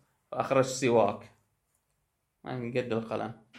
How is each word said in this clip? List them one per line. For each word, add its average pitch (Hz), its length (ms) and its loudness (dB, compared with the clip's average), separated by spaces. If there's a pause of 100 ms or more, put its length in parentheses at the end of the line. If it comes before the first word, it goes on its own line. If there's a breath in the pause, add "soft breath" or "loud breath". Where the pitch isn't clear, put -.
(320)
"فأخرج 127 320 2
سواك"، 117 680 2 (1120)
ما 131 140 -10
من 120 140 -8
قد 123 220 -4
القلم، 110 400 -4 (240)